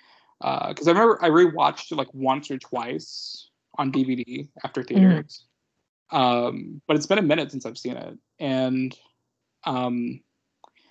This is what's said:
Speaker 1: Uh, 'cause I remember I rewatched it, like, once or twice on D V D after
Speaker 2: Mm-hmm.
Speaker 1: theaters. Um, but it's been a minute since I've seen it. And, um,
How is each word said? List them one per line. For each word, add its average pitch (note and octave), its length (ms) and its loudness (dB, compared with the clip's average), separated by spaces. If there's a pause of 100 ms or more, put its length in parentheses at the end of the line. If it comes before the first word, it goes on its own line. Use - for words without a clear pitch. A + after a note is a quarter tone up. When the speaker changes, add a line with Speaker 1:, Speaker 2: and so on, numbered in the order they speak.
(420)
Speaker 1:
Uh, - 320 -4
'cause D3 140 -4
I - 20 6
remember G#3+ 340 6
I E3+ 60 4
rewatched D#3 600 4
it, - 40 -8
like, C3+ 160 -6
once C3+ 380 -2
or C3+ 80 -6
twice - 880 -10 (300)
on C3+ 120 -2
D C3 140 2
V B2+ 120 -2
D B2+ 320 -10 (160)
after - 180 -8
Speaker 2:
Mm-hmm. - 180 -6
Speaker 1:
theaters. E3 440 4 (680)
Um, B2+ 760 0
but D3+ 100 2
it's D3+ 100 -2
been G3 120 2
a G#3+ 40 2
minute D3+ 280 0
since C3+ 140 -10
I've A2+ 140 -12
seen B2 180 -8
it. - 220 -14 (200)
And, C3 560 -2 (680)
um, B2 560 -4 (720)